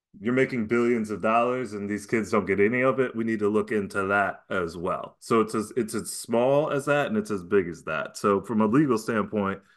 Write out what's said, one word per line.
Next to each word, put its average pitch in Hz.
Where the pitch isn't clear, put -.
"You're 120
making 131
billions 120
of 95
dollars 117
and 101
these 104
kids 107
don't 101
get 98
any 117
of 131
it. 123
We 113
need 113
to 104
look 107
into 101
that 101
as 90
well." 85
So 113
it's 107
as, 107
it's 117
as 95
small 135
as 139
that 143
and 107
it's 107
as 92
big 92
as 78
that. 76
So 101
from 107
a 110
legal 127
standpoint, 101